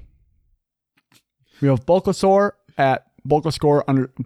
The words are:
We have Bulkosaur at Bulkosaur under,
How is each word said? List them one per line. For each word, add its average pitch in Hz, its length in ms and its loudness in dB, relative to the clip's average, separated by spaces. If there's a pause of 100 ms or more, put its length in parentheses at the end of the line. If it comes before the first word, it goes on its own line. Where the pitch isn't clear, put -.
(1600)
We 139 80 2
have 131 180 0
Bulkosaur 196 680 0 (240)
at 135 300 0 (200)
Bulkosaur 147 600 0
under, 135 220 0 (180)